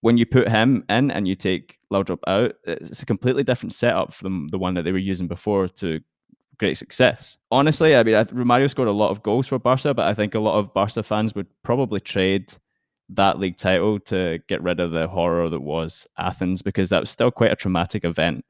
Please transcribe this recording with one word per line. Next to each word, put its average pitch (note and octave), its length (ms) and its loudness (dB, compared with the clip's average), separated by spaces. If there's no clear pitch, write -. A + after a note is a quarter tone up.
when A#2 160 4
you A#2 80 6
put B2+ 220 4
him A#2 400 2
in B2+ 220 2
and G2 180 -2
you F#2+ 80 -2
take - 440 -4
Laudrup G2 360 -2
out, G2+ 260 0
it's - 360 -10
a - 40 -14
completely B2+ 380 0
different - 300 -4
setup - 400 0
from F#2 360 -6
the F#2+ 100 -6
one F#2 160 -2
that F2 80 -2
they E2+ 80 -2
were F#2+ 60 0
using F#2 300 -4
before F#2+ 400 -2
to E2 320 -6
great F#2 180 -2
success. - 600 -2
Honestly, D3+ 460 4
I A#2 80 6
mean, A2 100 4
I, G#2+ 120 6
Romario B2 440 2
scored C3 180 0
a G#2 40 2
lot G#2 180 2
of G#2 140 -4
goals A#2 240 0
for C3+ 100 -4
Barca, B2+ 380 0
but F#2 120 0
I G#2 60 2
think G#2 220 -2
a A2 40 0
lot G#2+ 200 2
of G2+ 140 -6
Barca G2+ 280 0
fans G#2+ 320 -2
would G2 140 -8
probably A#2 360 -2
trade F#2+ 540 0
that F#2+ 300 0
league F#2 180 -4
title G2 440 2
to F2 460 -2
get F2 140 -4
rid F2 180 -2
of F2 120 -2
the D#2+ 160 -2
horror E2+ 420 0
that D#2 120 -4
was D#2+ 440 -6
Athens, F2+ 440 -4
because F#2+ 280 -2
that F#2 100 2
was - 100 -4
still A#2+ 220 0
quite - 200 2
a - 40 0
traumatic F#2 500 -4
event E2 440 -2